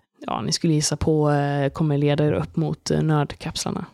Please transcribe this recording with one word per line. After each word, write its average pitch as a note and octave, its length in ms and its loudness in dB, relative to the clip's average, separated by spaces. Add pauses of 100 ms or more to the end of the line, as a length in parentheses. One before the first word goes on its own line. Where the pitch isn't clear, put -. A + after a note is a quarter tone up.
(260)
ja, - 140 -4
ni D3+ 120 -4
skulle E3 220 2
gissa D3+ 220 0
på, D3+ 340 2
eh, C#3+ 400 0
kommer D3 280 0
leda D3 260 2
er D3 80 2
upp - 240 -4
mot, D3+ 340 -2
eh, D3+ 120 2
nödkapslarna. - 920 -2